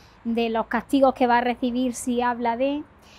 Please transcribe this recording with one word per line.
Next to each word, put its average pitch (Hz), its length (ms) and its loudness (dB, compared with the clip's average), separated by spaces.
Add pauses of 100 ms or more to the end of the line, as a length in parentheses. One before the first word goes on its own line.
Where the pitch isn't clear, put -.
(240)
de 233 240 -2
los 226 180 -2
castigos 262 480 2
que 254 140 2
va 240 100 4
a 240 40 0
recibir 247 520 -2
si 240 280 -4
habla 240 340 -2
de, 277 260 -2 (360)